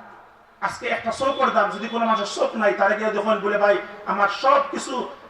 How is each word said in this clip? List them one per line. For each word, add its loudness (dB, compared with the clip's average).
আজকে -6
একটা -4
চোখের 0
দাম, 2
যদি -6
কোনো -2
মানুষের 2
চোখ -2
নাই, 4
তারে 2
গিয়ে -2
যখন 0
বলে, -2
"ভাই, 4
আমার 2
সব 4
কিছু -6